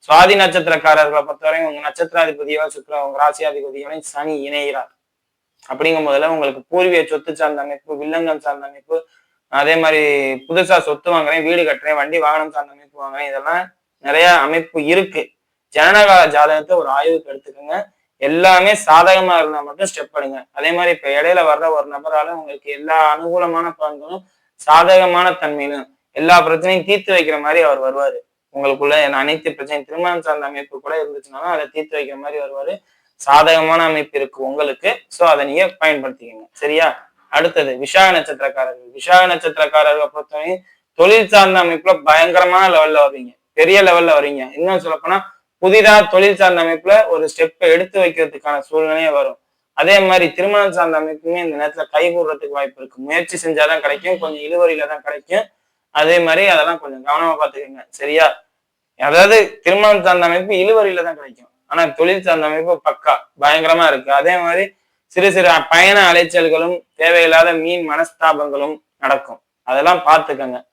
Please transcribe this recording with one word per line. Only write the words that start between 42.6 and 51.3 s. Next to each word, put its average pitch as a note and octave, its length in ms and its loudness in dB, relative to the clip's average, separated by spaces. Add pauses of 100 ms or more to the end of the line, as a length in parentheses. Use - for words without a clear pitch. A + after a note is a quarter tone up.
லெவல்ல D#3 320 4
வருவீங்க, C3 260 -6 (280)
பெரிய F3 180 6 (100)
லெவல்ல E3+ 300 4
வருவீங்க. C#3+ 260 -2 (140)
இன்னும் F3+ 280 -2
சொல்ல D#3+ 200 -6
போனா F#3 140 0 (440)
புதிதா G#3 300 6 (200)
தொழில் G3 280 4
சார்ந்த F3+ 240 2
அமைப்புல E3 300 2 (180)
ஒரு D#3+ 180 -2
ஸ்டெப் E3 440 0
எடுத்து F#3 280 -4
வைக்கிறதுக்கான D3 540 -4 (100)
சூழ்நிலையே D#3+ 500 -2
வரும். C3+ 220 -4 (420)
அதே F#3 140 4 (120)
மாதிரி F#3 180 4 (120)
திருமணம் G3 400 0
சார்ந்த E3 240 -2
அமைப்புமே D#3+ 440 -8